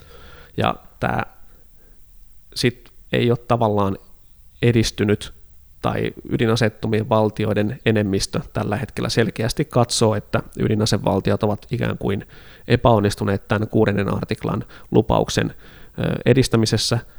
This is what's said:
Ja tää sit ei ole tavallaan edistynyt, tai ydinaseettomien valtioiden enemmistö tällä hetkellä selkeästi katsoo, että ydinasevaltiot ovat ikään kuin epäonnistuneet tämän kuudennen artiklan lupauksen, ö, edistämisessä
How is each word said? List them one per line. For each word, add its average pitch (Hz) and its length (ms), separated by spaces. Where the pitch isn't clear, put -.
Ja - 180
tää - 260
sit - 360
ei 120 180
ole 117 60
tavallaan 104 500
edistynyt, 110 720
tai 110 320
ydinaseettomien 113 800
valtioiden 107 760
enemmistö 107 540
tällä 110 220
hetkellä 117 340
selkeästi 113 560
katsoo, 117 500
että - 280
ydinasevaltiot 104 840
ovat 104 280
ikään 113 260
kuin - 300
epäonnistuneet 104 800
tämän 107 200
kuudennen 101 460
artiklan - 520
lupauksen, 110 640
ö, 113 260
edistämisessä 117 760